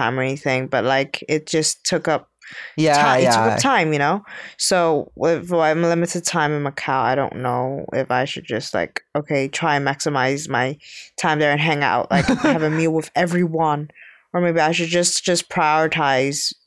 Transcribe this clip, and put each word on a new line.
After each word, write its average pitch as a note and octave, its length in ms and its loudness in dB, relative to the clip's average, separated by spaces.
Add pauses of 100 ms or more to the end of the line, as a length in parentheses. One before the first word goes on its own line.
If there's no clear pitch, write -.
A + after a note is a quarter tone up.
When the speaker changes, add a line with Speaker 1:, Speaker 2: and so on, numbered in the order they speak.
Speaker 1:
time B2 180 0
or C3 40 0
anything, C3 440 -2
but, A#2+ 180 0
like, C3+ 440 -2
it D#3 160 -2
just - 400 -2
took E3 220 -2
up D3+ 220 -2 (480)
Speaker 2:
Yeah, D3 400 4
Speaker 1:
ti-, C3 60 4
it B2+ 80 4
took A2+ 120 4
Speaker 2:
yeah. A2+ 120 4
Speaker 1:
up - 60 0
time, G#3 320 2
you D3 60 0
know? E3 240 0 (340)
So E3 580 0
with, D#3+ 260 0
with F3 100 -12
my D#3+ 220 4
limited E3+ 520 0
time D3+ 280 0
in D3 100 -2
Macau, C#3+ 380 -4
I A#2+ 120 2
don't C#3 220 -2
know B2+ 580 -4
if C3 160 -2
I B2+ 160 0
should - 200 -10
just, - 280 -6
like, - 280 -4 (160)
okay, C#3+ 320 -2
try D3+ 260 0
and C#3 100 0
maximize C#3 640 -2
my C3 280 0 (420)
time D#3 200 0
there D3 120 4
and D3 100 2
hang D3+ 220 0
out, A#2 260 0
like, - 160 2
Speaker 2:
<laughs> C4 160 0
Speaker 1:
have A#3+ 220 2
a D3+ 80 0
meal D#3+ 200 0
with D#3+ 240 -4
everyone. D#3+ 760 0 (440)
Or F3 60 0
maybe E3+ 220 2
I D#3 100 4
should E3+ 160 -2
just, F3 380 0
just F3 240 0
prioritize D3+ 1040 2 (140)